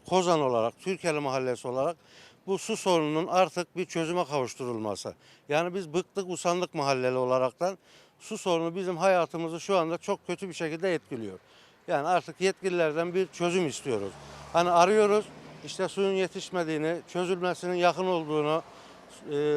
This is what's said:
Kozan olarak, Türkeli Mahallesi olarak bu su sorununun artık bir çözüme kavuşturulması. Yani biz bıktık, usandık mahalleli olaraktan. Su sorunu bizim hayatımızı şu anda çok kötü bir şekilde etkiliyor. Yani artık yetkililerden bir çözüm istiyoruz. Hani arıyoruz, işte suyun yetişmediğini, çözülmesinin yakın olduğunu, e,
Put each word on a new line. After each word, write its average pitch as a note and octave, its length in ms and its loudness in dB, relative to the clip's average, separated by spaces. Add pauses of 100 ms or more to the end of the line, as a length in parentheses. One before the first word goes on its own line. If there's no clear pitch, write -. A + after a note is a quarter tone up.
Kozan F3 320 4
olarak, A#2 400 2
Türkeli E3+ 400 -2
Mahallesi C3 480 -2
olarak C3+ 280 -2 (500)
bu F#3+ 120 -2
su A3+ 180 -4
sorununun D#3+ 500 2
artık F3 500 0
bir E3 100 -4
çözüme E3+ 380 -2
kavuşturulması. A#2 880 -4 (340)
Yani E3+ 260 0
biz E3 200 -8
bıktık, F#3 360 -4
usandık F3+ 440 -2
mahalleli C3 420 0
olaraktan. B2+ 600 0 (420)
Su - 180 -8
sorunu E3+ 380 0
bizim F#3 200 -4
hayatımızı E3 640 2
şu G3 180 2
anda E3 200 0
çok - 280 -6
kötü F3+ 220 -6
bir E3 60 -12
şekilde E3 400 -2
etkiliyor. A2 440 -6 (500)
Yani D#3 200 0
artık E3+ 320 -2
yetkililerden F3 720 0
bir F#3 180 0
çözüm F3 340 0
istiyoruz. A2+ 420 -2 (440)
Hani F3 180 4
arıyoruz, G#3 540 6 (400)
işte F3+ 240 -4
suyun G3 240 0
yetişmediğini, E3+ 840 -2 (160)
çözülmesinin F3+ 640 -2
yakın F3 320 4
olduğunu, D#3 560 0 (680)
e, D3 40 -2 (220)